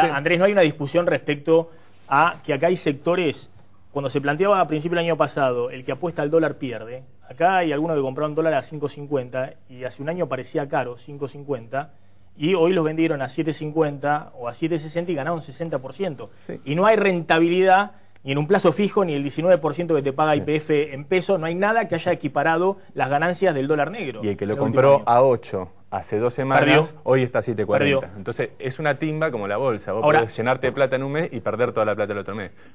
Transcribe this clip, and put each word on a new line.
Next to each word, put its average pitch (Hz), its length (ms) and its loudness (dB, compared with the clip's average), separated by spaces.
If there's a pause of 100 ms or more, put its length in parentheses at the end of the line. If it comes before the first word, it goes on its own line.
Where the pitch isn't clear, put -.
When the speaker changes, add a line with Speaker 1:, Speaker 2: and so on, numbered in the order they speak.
Speaker 1:
Ahora, 143 100 -2
Andrés, 165 220 2
¿no 180 40 2
hay 202 80 6
una 202 100 4
discusión 156 460 2
respecto 160 640 2 (380)
a 151 340 4
que 151 100 -2
acá 143 140 2
hay 180 80 2
sectores, 170 760 -2 (440)
cuando 139 160 -4
se 143 100 -2
planteaba 165 400 2
a 165 80 2
principio 156 300 -2
del 170 80 0
año 165 100 0
pasado, 131 540 0
el 127 160 -14
que 139 80 -4
apuesta 156 280 -4
al 147 80 0
dólar 151 260 2
pierde? 120 480 -10 (260)
Acá 170 280 2
hay 165 160 0
algunos 156 240 -2
que 143 40 2
compraron 143 340 -4
dólar 160 180 0
a 135 80 0
cinco 147 260 -6
cincuenta 135 680 -6 (140)
y 127 140 -16
hace 127 180 -10
un 143 60 -10
año 170 200 -2
parecía 135 400 -4
caro, 127 300 -4
cinco 143 300 -10
cincuenta, 139 680 -8 (440)
y 160 160 0
hoy 175 180 4
los 175 140 2
vendieron 160 360 0
a 131 60 -6
siete 156 240 -4
cincuenta 147 880 -2
o 120 80 -8
a 117 60 -6
siete 160 260 -4
sesenta 165 320 -6
y 170 40 -4
ganaron 160 260 -4
sesenta 156 380 -8
por 131 140 -14
ciento. 139 360 -8 (160)
Speaker 2:
Sí. 113 180 -12
Speaker 1:
Y 139 120 -4
no 185 100 4
hay 220 100 6
rentabilidad 185 1000 4 (300)
ni 135 80 -6
en 139 60 0
un 151 100 0
plazo 185 240 4
fijo, 196 320 2
ni 170 100 0
el 139 100 -2
diecinueve 165 340 2
por 151 160 -2
ciento 170 200 -2
que 143 80 2
te 135 120 -2
paga 156 200 2
Speaker 2:
Sí. 147 60 4
Speaker 1:
I - 20 -4
P 147 140 -2
F 151 380 0
en 139 120 -10
peso, 185 320 0
no 160 100 -4
hay 170 80 -4
nada 214 320 0
que 170 80 -4
haya 170 180 0
equiparado 160 640 0 (160)
las 135 160 -2
ganancias 170 440 2
del 139 140 -2
dólar 151 240 0
negro 143 320 -8
Speaker 2:
Y 104 60 -2
el 95 80 -4
que 101 80 -4
lo 104 80 0
Speaker 1:
en - 60 -2
el - 40 -2
último 120 180 2
Speaker 2:
compró 139 140 8
Speaker 1:
año. 139 120 2
Speaker 2:
a 120 160 6
ocho 110 480 0 (200)
hace 104 280 -4
dos 120 140 0
semanas, 135 300 2
Speaker 1:
Perdió. 151 400 2
Speaker 2:
hoy 131 200 4
está 117 160 -2
a - 20 0
siete 107 240 -2
cuarenta. 135 360 2
Speaker 1:
Perdió. 101 160 -12
Speaker 2:
Entonces, 110 320 -6 (100)
es 131 200 -8
una 147 180 0
timba 156 340 -4
como 104 180 -6
la 101 80 -2
bolsa. 113 340 -2
Vos 110 120 -2
Speaker 1:
Ahora 151 160 4
Speaker 2:
podés 113 160 -2
llenarte 127 320 -2
de 117 60 -2
plata 135 220 0
en 131 80 -2
un 139 80 -6
mes 160 220 -4
y 120 80 -8
perder 113 320 -2
toda 110 120 0
la 104 100 0
plata 104 180 -4
el 101 60 -6
otro 98 160 -8
mes. 98 160 -10 (240)